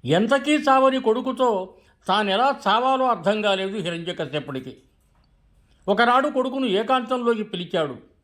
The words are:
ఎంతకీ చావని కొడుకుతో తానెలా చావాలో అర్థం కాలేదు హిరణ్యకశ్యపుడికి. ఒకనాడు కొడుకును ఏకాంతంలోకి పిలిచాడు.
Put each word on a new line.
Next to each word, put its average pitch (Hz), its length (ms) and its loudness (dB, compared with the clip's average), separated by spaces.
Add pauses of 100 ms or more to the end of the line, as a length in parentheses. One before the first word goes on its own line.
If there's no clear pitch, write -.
ఎంతకీ 233 460 2
చావని 269 500 4
కొడుకుతో 226 760 -2 (300)
తానెలా 208 600 0
చావాలో 262 380 2
అర్థం 214 360 0
కాలేదు 196 360 -2
హిరణ్యకశ్యపుడికి. 151 1000 -8 (1080)
ఒకనాడు 240 420 4
కొడుకును 262 360 -2
ఏకాంతంలోకి 233 800 0
పిలిచాడు. 175 540 -4 (260)